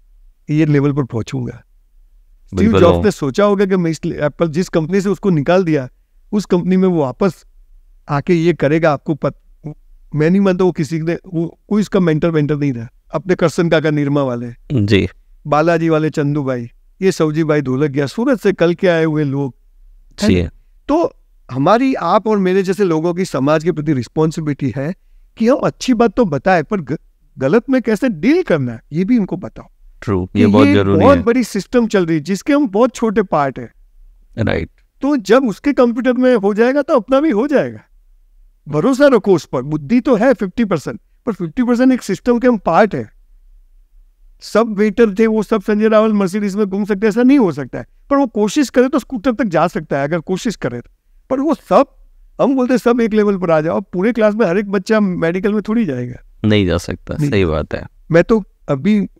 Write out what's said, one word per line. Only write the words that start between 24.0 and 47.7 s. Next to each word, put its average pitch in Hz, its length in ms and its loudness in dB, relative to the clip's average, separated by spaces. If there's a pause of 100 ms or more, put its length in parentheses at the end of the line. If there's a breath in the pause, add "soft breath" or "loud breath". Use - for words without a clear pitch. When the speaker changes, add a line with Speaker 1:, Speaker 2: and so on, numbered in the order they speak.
Speaker 1:
है 143 180 -6 (420)
कि 220 100 0
हम 262 80 4
अच्छी - 380 -2
बात 233 220 2
तो 247 100 2
बताएं, 160 380 0
पर 196 180 -6
ग-, 135 160 -8 (400)
गलत 208 320 0
में 262 120 2
कैसे 226 280 -2
डील 240 340 0
करना 135 280 -2
है, 113 100 -16 (120)
ये 175 120 -2
भी 240 100 2
इनको 202 220 -2
बताओ। 123 300 -16 (340)
Speaker 2:
ट्रू, 92 240 -2
Speaker 1:
कि - 140 -2
Speaker 2:
ये 240 80 6
बहुत 233 200 6
Speaker 1:
ये 285 60 4
Speaker 2:
जरूरी - 260 2
Speaker 1:
बहुत 269 180 6
Speaker 2:
है। 247 60 -2
Speaker 1:
बड़ी 240 200 2
सिस्टम 220 440 -2
चल 190 180 0
रही 165 120 0
है, 147 60 -4
जिसके 190 300 -2
हम 294 140 2
बहुत 220 280 0
छोटे 220 260 -2
पार्ट 143 380 -2
हैं। 117 120 -14 (640)
Speaker 2:
right। - 320 -2 (320)
Speaker 1:
तो 285 160 0
जब 247 260 2
उसके 262 300 -2
कंप्यूटर 247 400 0
में 254 220 2
हो 202 180 0
जाएगा, 254 280 0
तो 311 140 -2
अपना 262 240 0
भी 320 100 0
हो 233 180 0
जाएगा। 147 320 -2 (880)
भरोसा 226 400 2
रखो 208 280 4
उस 147 100 -2
पर। 135 160 -6
बुद्धि 151 380 -2
तो 254 160 2
है 240 180 2
फिफ्टी 214 320 -4
परसेंट, 156 340 -4 (260)
पर 226 80 -4
फिफ्टी 175 300 -6
परसेंट 247 280 2
एक 247 100 -2
सिस्टम 233 380 -2
के 254 80 0
हम 247 100 4
पार्ट 185 380 2
हैं। 113 160 -8 (1300)
सब 220 360 -2
वेटर 214 360 2
थे, 220 140 2
वो 220 160 0
सब 226 180 -2
संजय 214 260 0
रावल 220 260 4
मर्सिडीज 202 420 -2
में 214 100 0
घूम 196 200 -4
सकते 208 220 -2
हैं, - 20 2
ऐसा 220 140 0
नहीं 269 160 4
हो 190 120 2
सकता 131 280 -10